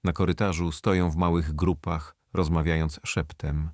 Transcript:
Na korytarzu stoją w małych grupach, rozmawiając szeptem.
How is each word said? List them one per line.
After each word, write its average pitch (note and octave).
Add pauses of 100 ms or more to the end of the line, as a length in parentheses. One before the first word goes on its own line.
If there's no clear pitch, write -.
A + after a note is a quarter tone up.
Na F2+
korytarzu F2
stoją F2+
w D2+
małych E2+
grupach, E2 (180)
rozmawiając D#2+
szeptem. D#2